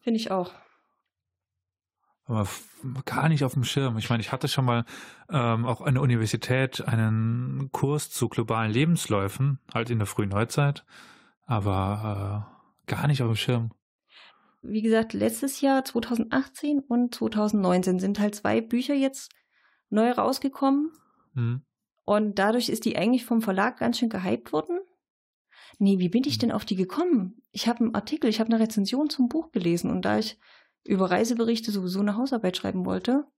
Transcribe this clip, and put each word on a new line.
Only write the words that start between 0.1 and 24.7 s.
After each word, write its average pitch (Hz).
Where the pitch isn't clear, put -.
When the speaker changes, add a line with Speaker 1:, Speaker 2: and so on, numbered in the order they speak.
Speaker 1:
ich 220
auch. 185
Speaker 2:
Aber 110
f-, -
gar -
nicht 143
auf 127
dem 127
Schirm. 127
Ich 107
meine, 117
ich -
hatte 135
schon 131
mal, 120
ähm, 117
auch 123
an 139
der 135
Universität 123
einen 113
Kurs 143
zu -
globalen 113
Lebensläufen, 131
halt 117
in 117
der 104
frühen 104
Neuzeit, 117
aber, 101
äh, -
gar -
nicht 135
auf 113
dem 113
Schirm. 117
Speaker 1:
Wie 214
gesagt, 220
letztes 226
Jahr, 269
zweitausendachtzehn 254
und 240
zweitausendneunzehn, 202
sind 196
halt 208
zwei 214
Bücher 240
jetzt 269
neu 220
rausgekommen. 269
Speaker 2:
Mhm. 120
Speaker 1:
Und 208
dadurch 220
ist 220
die 220
eigentlich 240
vom 226
Verlag 208
ganz 240
schön 240
gehypt 190
worden. 339